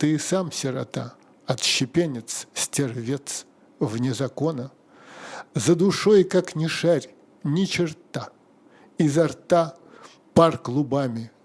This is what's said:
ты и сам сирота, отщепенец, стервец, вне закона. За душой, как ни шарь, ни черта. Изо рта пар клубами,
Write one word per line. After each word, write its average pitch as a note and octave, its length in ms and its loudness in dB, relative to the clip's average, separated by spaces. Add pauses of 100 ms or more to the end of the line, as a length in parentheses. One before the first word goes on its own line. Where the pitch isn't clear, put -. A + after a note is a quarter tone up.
ты D3+ 120 2
и D3+ 40 0
сам F3+ 340 -2
сирота, B2+ 640 -6 (320)
отщепенец, B2+ 1120 -2
стервец, B2+ 880 -6 (320)
вне B2 380 -2
закона. C3+ 560 -6 (840)
За C#3+ 220 2
душой, G3 480 4
как F3+ 320 0
ни D#3+ 100 -2
шарь, E3 480 0 (300)
ни E3 220 0
черта. - 680 -6 (640)
Изо D#3 300 4
рта E3 480 0 (580)
пар E3 240 6
клубами, B2 760 -4 (140)